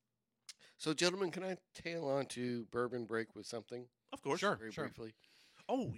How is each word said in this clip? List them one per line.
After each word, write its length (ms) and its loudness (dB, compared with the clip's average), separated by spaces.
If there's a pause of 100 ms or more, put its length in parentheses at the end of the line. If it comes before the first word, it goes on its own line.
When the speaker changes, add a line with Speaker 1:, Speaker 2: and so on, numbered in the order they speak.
(800)
Speaker 1:
So, 160 2
gentlemen, 360 4
can 140 -4
I 120 -2 (180)
tail 320 -4
on 200 4
to 440 -2
bourbon 340 0
break 320 0
with 100 -10
something? 380 -8 (280)
Speaker 2:
Of 100 -10
course. 180 2
Speaker 3:
Sure, 160 4
Speaker 1:
Very 160 -6
Speaker 3:
sure. 120 -4
Speaker 1:
briefly. 280 -8 (560)
Speaker 2:
Oh, 300 2